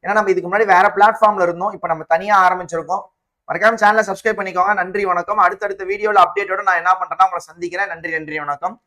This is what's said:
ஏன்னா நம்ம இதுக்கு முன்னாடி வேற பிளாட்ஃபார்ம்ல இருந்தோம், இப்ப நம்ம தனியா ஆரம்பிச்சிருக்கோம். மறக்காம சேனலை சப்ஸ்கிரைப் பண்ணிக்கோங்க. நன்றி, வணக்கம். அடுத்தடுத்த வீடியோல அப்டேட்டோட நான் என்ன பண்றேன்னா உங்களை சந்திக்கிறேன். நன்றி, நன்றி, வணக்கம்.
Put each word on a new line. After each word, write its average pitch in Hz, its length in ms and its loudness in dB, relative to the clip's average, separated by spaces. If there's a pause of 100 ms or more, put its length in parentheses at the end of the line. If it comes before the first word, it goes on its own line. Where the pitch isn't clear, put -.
ஏன்னா 180 120 -4
நம்ம 208 160 0
இதுக்கு 175 200 0
முன்னாடி 208 160 2
வேற 196 300 4
பிளாட்ஃபார்ம்ல 208 460 4
இருந்தோம், 175 300 -2
இப்ப 175 160 -12
நம்ம 160 160 -4
தனியா 185 460 2
ஆரம்பிச்சிருக்கோம். 175 520 -6 (460)
மறக்காம 214 280 0
சேனலை 208 380 2
சப்ஸ்கிரைப் - 240 -4
பண்ணிக்கோங்க. 190 360 -2
நன்றி, 190 320 -2
வணக்கம். 180 320 -2
அடுத்தடுத்த 190 480 0
வீடியோல 202 400 2
அப்டேட்டோட 196 360 -4
நான் 190 140 0
என்ன 175 160 0
பண்றேன்னா 180 320 0
உங்களை 185 140 0
சந்திக்கிறேன். 175 500 -8
நன்றி, 165 240 -10
நன்றி, 156 280 -8
வணக்கம். 147 480 -8